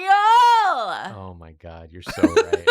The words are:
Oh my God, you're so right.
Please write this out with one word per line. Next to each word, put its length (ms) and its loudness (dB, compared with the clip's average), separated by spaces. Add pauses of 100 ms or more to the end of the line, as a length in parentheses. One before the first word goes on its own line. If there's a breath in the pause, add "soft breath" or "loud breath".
(1160)
Oh 220 -16
my 140 -20
God, 400 -20
you're 100 -20
so 200 -8
right. 480 0